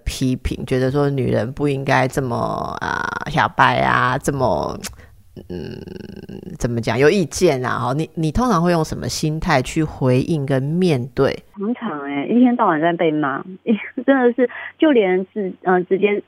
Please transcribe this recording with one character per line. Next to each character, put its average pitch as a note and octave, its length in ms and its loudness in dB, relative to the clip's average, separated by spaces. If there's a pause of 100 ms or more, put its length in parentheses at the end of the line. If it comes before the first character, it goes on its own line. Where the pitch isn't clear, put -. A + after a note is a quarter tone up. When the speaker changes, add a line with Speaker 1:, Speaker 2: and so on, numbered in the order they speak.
Speaker 1:
批 B2+ 320 -2
评， - 280 -6
觉 C3 140 0
得 C3 140 2
说 C#3+ 180 2
女 C3 180 -2
人 A#2 240 0
不 D3 140 -4
应 C3+ 180 -2
该 C3 220 2
这 C3+ 160 -2
么， A#2+ 140 -4 (440)
啊， - 220 -4 (260)
小 C#3+ 200 0
白 B2+ 320 4
啊， B2+ 360 2
这 C#3 160 -2
么， G2 460 0 (720)
嗯， - 1080 -12
怎 B2+ 140 -4
么 A#2 100 -2
讲， A2+ 160 -2
有 C#3+ 140 6
意 G3 140 2
见 D#3+ 400 0
啊， A2 160 -2
齁， A#2+ 140 -2
你， D#3 200 -2
你 D#3+ 160 -2
通 B3 180 0
常 E3+ 140 2
会 F3 80 2
用 E3 140 2
什 - 120 -6
么 D3 120 -6
心 D#3 320 -4
态 D3+ 200 2
去 D#3 220 -2
回 C3 380 2
应 D3 260 -2
跟 C3+ 160 0
面 D3+ 420 0 (120)
对？ C#3 180 2 (220)
Speaker 2:
常 G#3 180 -4
常 D#3 280 -8
欸， C#3+ 240 -4
一 A3+ 120 2
天 B3 160 6
到 A#3 120 2
晚 D#3+ 140 2
在 E3+ 120 2
被 E3+ 180 2
骂， D3 320 -2 (300)
<laughs> - 340 -4
真 C4+ 120 4
的 A#3+ 160 4
是， B3 140 2 (300)
就 D#4 140 6
连 F#3+ 400 4
是， F#3+ 200 -4 (100)
呃， F3+ 220 4
直 F#3+ 140 0
接 G3+ 300 2